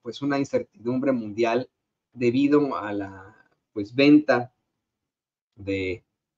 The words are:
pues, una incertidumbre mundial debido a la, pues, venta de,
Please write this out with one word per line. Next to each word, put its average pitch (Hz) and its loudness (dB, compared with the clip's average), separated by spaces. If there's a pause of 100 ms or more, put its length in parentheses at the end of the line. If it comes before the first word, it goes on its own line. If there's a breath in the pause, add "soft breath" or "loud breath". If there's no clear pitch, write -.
pues, - -12
una 139 -2
incertidumbre 127 -4
mundial 113 -2 (420)
debido 135 2
a 104 -6
la, 95 -10 (220)
pues, 107 -10
venta 139 4 (1000)
de, 95 -6 (340)